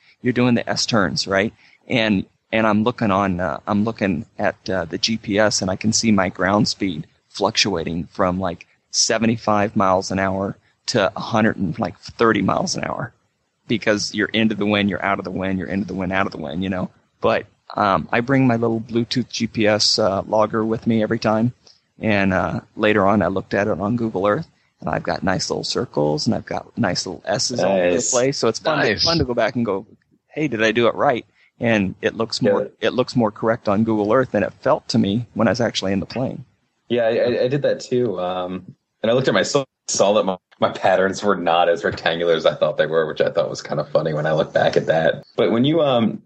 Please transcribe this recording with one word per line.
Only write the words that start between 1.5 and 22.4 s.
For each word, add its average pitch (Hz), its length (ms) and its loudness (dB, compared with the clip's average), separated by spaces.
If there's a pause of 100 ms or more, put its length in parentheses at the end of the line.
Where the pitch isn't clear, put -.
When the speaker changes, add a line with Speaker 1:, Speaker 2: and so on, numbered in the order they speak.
Speaker 1:
And, 110 400 2 (240)
and 110 160 2
I'm 107 160 2
looking 113 280 0
on, 95 300 0
uh, 80 260 -4
I'm 104 180 0
looking 101 420 -2 (120)
at, - 320 -2
uh, 92 160 -2
the 85 120 -6
G 113 200 -2
P 98 200 -2
S 107 240 2
and 95 80 0
I 95 60 -2
can 110 160 -2
see 113 180 2
my 101 200 2
ground 98 360 2
speed 85 400 -4 (220)
fluctuating 90 800 -2
from, 92 340 0
like, 87 260 -6 (240)
seventy-five 110 840 0
miles 95 340 2
an 95 80 -2
hour 95 380 -2 (300)
to 101 280 2
a - 60 -10
hundred 110 360 0
and, 87 220 -4
like, 101 200 -6
thirty 110 440 0
miles - 320 0
an - 100 -6
hour - 280 -6 (560)
because 104 460 0
you're 104 140 0
into 110 260 2
the 101 120 -2
wind, 101 240 2
you're - 140 -2
out 98 140 0
of 98 60 -8
the 92 60 -8
wind, 95 280 -4
you're 76 100 -6
into 98 180 -4
the - 80 -8
wind, 92 180 -4
out 95 140 0
of - 60 -8
the - 60 -12
wind, 78 240 -6
you 95 80 -2
know. 92 200 -4 (300)
But, 113 260 0 (300)
um, 95 360 2
I 113 80 2
bring 131 260 2
my 120 100 4
little 113 240 -2
Bluetooth 117 480 -4
G - 180 -4
P 110 200 -2
S, 104 320 2
uh, 95 280 0
logger 107 380 0
with 113 220 -4
me 113 160 2
every 113 160 0
time. 110 340 0 (480)
And, 98 320 2
uh, 92 280 -2 (160)